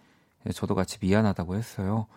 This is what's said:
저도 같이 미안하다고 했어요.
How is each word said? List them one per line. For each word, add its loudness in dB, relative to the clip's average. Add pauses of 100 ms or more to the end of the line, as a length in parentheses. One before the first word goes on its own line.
(540)
저도 -2
같이 -2
미안하다고 2
했어요. -2 (100)